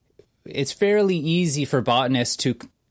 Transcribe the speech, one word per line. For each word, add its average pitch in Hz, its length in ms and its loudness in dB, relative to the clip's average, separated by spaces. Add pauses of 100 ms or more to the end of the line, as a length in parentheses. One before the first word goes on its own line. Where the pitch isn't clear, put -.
(480)
it's - 260 -6
fairly 202 440 2
easy 156 480 0
for 127 180 0
botanists 127 560 2
to 127 160 0
c-, - 140 -16 (220)